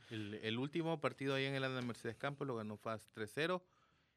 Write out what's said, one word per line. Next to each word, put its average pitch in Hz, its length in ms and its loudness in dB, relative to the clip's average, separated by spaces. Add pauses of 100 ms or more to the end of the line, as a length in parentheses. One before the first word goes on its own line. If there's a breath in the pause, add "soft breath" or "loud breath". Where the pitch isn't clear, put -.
El, 107 260 -4
el 110 240 0
último 160 400 0
partido 135 360 2
ahí 135 100 4
en 139 100 2
el 135 80 2
Ana 131 180 0
Mercedes 117 360 -2
Campos 143 280 -2
lo 131 100 0
ganó 107 220 -2
fas 110 360 -4
tres 107 200 -4
cero 175 300 2 (520 soft breath)